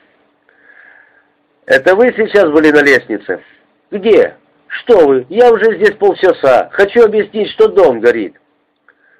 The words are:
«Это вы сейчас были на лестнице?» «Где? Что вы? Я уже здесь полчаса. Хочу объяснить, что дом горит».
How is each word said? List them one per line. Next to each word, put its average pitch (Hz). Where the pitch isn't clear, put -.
«Это 180
вы 240
сейчас 202
были 151
на 147
лестнице?» 117
«Где? 185
Что 185
вы? 131
Я 233
уже 214
здесь 208
полчаса. 170
Хочу 202
объяснить, 208
что 220
дом 165
горит». 113